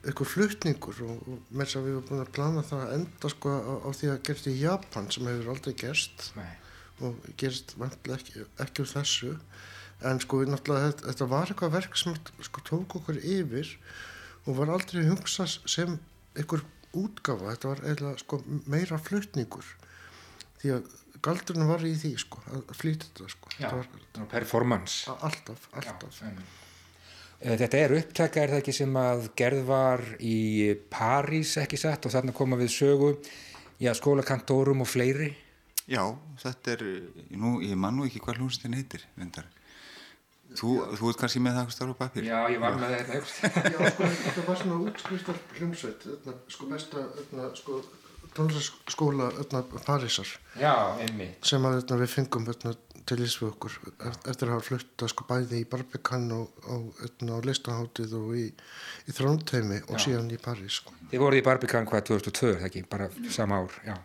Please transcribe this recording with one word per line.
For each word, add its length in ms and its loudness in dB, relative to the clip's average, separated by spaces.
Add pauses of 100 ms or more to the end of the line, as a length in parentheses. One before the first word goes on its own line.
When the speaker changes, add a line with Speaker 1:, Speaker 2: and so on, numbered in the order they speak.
Speaker 1:
einhver 280 -2
flutningur 720 0
og, 220 -6
og 240 -10
meira 180 -2
að 80 -6
segja 120 -2
við 120 -2
vorum 120 -8
búin 140 -2
að 100 -10
plana 300 0
það 220 -4
að 100 -4
enda, 380 -4
sko, 240 -2
á, 180 -4
á 160 -6
því 220 0
að 100 -2
gerst 240 -4
í 80 0
Japan 540 0
sem 180 -2
hefur 240 -2
aldrei 240 -6
gerst. 580 -4
Speaker 2:
Nei. 200 -12 (420)
Speaker 1:
Og 220 -6 (160)
gerist 420 -6
væntanlega 420 -8
ekki, 280 -12 (140)
ekki 220 -6
úr 80 -2
þessu. 440 -2 (680)
En, 240 2
sko, 180 0
við 80 2
náttúrulega, 400 2
þetta, 200 -4
þetta 200 -2
var 240 2
eitthvað 220 0
verk 240 -2
sem, 160 0 (240)
sko, 260 -12
tók 320 -2
okkur 240 -4
yfir 540 -2 (680)
og 140 0
var 140 2
aldrei 340 0
hugsað 580 2
sem 360 0 (320)
einhver 320 -2 (300)
útgáfa. 580 -2
Þetta 180 -4
var 140 -4
eiginlega, 400 -2
sko, 160 -4 (240)
meira 340 0
flutningur. 720 -4 (840)
Því 180 -2
að 160 -2 (300)
galdurinn 500 0
var 160 2
í 80 0
því, 240 -2
sko, 280 -8
að, 180 -8
að 160 -14
flytja 320 -2
þetta, 180 -16
sko. 240 -14
Speaker 2:
Já, 60 -10
Speaker 1:
Þetta 180 -2
var 140 -6
Speaker 2:
þetta 320 -14
var 80 -10
performance. 720 2
Speaker 1:
A-, 160 -8
alltaf, 500 -6
alltaf. 520 -12
Speaker 2:
Já, 80 -8
einmitt. 320 -16 (720)
Eh, 180 -2
þetta 240 4
er 160 8
upptaka, 480 2
er 140 4
það 80 2
ekki, 100 -2
sem 240 0
að 380 2
gerð 300 4
var 360 4 (180)
í 180 2 (500)
París, 720 2
ekki 180 -2
satt, 320 0
og 60 -2
þarna 180 2
koma 240 2
við 160 4
sögu, 380 6 (640)
já, 180 2
skólakantórum 880 4
og 80 0
fleiri? 460 2 (480)
Speaker 3:
Já, 180 0 (360)
þetta 360 -4
er, 80 -2 (480)
nú, 300 0
ég 180 0
man 180 2
nú 140 0
ekki 100 -8
hvað 220 -4
hljómsveitin 340 -4
heitir, 360 -8
reyndar. 340 -12 (1080)
Þú, 200 0
Speaker 1:
Já. 120 4 (100)
Speaker 3:
þú 180 2
ert 100 -2
kannski 220 2
með 100 4
það 80 2
einhvers 160 -4
staðar 160 -4
á 40 -6
pappír? 280 -4
Speaker 2:
Já, 200 2
ég 140 2
var 180 2
með 180 0
það 180 -4
hérna, 520 0
Speaker 1:
Já, 200 4
sko, 280 6
þetta 300 -2
var 160 0
svona 220 0
útskriftar 580 -4 (120)
hljómsveit, 600 -6
þarna, 220 -10 (120)
sko, 220 -12
besta, 420 -6
þarna, 420 -8
sko, 260 -6 (540)
tónlistarskóla, 1000 2
þarna, 300 -2 (160)
Parísar. 540 0 (200)
Speaker 2:
Já, 220 6 (220)
einmitt. 440 -4
Speaker 1:
Sem 240 4
að, 140 4
þarna, 220 2
við 120 2
fengum, 340 2
þarna, 280 -4 (280)
til 160 0
liðs 180 2
við 120 0
okkur 260 -6 (240)
eft-, 280 -8
eftir 220 0
að 60 4
hafa 120 0
flutt, 380 -4
sko, 220 -4
bæði 360 2
í 60 -4
Barbican 600 -2
og, 320 -4
og, 240 -4 (100)
þarna, 420 -4
á 40 -2
Listahátíð 720 -2
og 180 -2
í, 120 0 (560)
í 140 -8
Þrándheimi 640 2
og 140 -6
Speaker 2:
Já. 80 2
Speaker 1:
síðan 300 2
í 80 -6
París, 400 -4
sko. 220 -20
Speaker 2:
Þið 200 0
voruð 200 8
í 40 6
Barbican, 400 4
hvað, 200 2
tvö 120 4
þúsund 140 -4
og 60 -2
tvö, 140 6
er 80 2
það 100 -2
ekki? 160 -8
Bara 240 -4 (160)
sama 360 2
ár, 180 -6
já. 240 -8